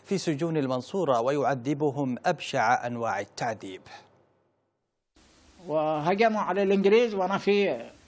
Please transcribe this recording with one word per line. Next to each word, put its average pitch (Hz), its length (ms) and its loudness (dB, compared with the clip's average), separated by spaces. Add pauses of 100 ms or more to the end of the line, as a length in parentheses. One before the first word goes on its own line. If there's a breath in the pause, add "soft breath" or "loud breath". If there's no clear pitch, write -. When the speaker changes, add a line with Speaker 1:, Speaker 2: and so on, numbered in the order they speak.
Speaker 1:
في 196 140 -2
سجون 165 380 -2
المنصورة 131 640 0
ويعذبهم 139 960 -2 (100)
أبشع 123 600 0
أنواع 113 340 -4
التعذيب. 104 600 -8 (1900)
Speaker 2:
وهجموا 160 720 0
على 185 220 0
الإنجليز 202 520 4
وأنا 190 240 0
في 196 460 0 (240)